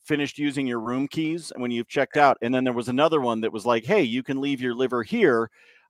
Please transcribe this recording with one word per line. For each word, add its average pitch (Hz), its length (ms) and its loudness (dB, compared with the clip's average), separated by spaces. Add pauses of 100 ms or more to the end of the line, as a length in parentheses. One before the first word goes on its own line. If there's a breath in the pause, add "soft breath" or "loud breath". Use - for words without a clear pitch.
finished 143 360 -2
using 143 260 -2
your 120 140 -4
room 127 280 -4
keys 160 440 -6
and 123 100 -10
when 123 100 -4
you've 117 160 -4
checked - 300 -2
out, 143 240 6
and 120 120 0
then 127 100 2
there 127 100 0
was 120 160 -4
another 147 320 4
one 117 200 0
that 110 120 -2
was 107 120 -8
like, 117 200 2
"Hey, 196 160 2
you 123 220 -2
can 135 180 -4
leave 139 180 -2
your 127 140 -4
liver 120 300 0
here. 131 460 2 (400 soft breath)